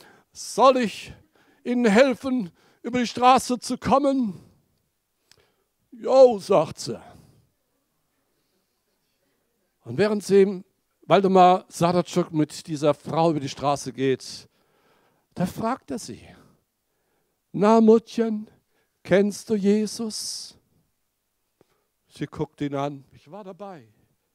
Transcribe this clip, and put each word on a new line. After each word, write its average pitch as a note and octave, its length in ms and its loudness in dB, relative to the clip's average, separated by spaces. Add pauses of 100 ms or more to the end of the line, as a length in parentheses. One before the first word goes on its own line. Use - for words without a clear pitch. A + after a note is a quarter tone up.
(320)
soll B3+ 460 2
ich - 340 -6 (520)
Ihnen A#3+ 220 0
helfen, B3 640 2 (320)
über B3 180 -6
die A#3 60 -2
Straße B3 520 2
zu - 180 -8
kommen?“ C4 640 -2 (1500)
„Jo“, B3 480 4
sagt E3 420 -2
sie. A2 200 -12 (2750)
Und A#2+ 140 -12
während G#3 260 -2
sie, F#3+ 400 2 (380)
Waldemar F#3 680 4
Sadatschuk F3 680 -2
mit - 320 -4
dieser D3 260 -2
Frau D#3+ 380 -2
über D3 100 -2
die C3+ 80 -6
Straße C#3 460 -6
geht, - 520 -4 (880)
da F3 120 -4
fragt A#3 440 -8
er B3 80 -8
sie: - 220 -16 (1300)
„Na, G#3+ 300 2
Muttchen, A3 680 2 (520)
kennst G3+ 460 -2
du A3+ 60 -4
Jesus?“ G#3 1040 -4 (1500)
Sie - 180 -12
guckt - 340 -10
ihn C#3 140 -8
an. C#3 380 -8
Ich - 180 -20
war G3+ 120 -20
dabei. F#3 460 -20 (460)